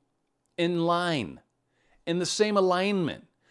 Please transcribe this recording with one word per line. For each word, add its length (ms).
in 300
line, 540
in 120
the 60
same 320
alignment, 720